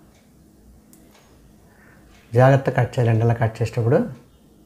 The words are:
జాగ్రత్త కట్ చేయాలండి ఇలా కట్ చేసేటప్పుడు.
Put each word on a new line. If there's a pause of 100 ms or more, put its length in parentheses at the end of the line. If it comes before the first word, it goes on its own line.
(2250)
జాగ్రత్త
కట్
చేయాలండి
ఇలా
కట్
చేసేటప్పుడు. (600)